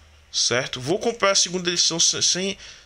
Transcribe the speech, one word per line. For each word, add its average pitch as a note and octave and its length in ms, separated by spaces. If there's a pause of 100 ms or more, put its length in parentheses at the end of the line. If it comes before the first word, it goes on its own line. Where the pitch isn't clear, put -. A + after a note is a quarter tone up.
(320)
certo? - 480
Vou C#3 180
comprar A3 340
a G3 40
segunda F3+ 340
edição E3+ 300
sem, D#3 220
sem, F#3+ 360 (280)